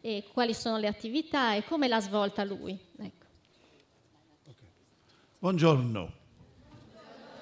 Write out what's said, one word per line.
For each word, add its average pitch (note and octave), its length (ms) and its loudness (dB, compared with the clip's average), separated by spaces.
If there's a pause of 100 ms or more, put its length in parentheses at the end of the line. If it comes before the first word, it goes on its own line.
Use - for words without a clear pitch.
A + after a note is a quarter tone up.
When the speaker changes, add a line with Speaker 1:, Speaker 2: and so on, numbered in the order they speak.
Speaker 1:
e G#3+ 320 -6
quali A#3+ 220 0
sono A3 240 -2
le G#3+ 80 0
attività A#3 680 0
e G#3+ 100 0
come D4+ 220 0
l'ha A3+ 140 2
svolta G3+ 440 0
lui. G3 340 -8 (180)
Ecco. - 300 -16 (1200)
Speaker 2:
Ok. A#2+ 80 -20 (840)
Buongiorno. C#3+ 760 4 (1300)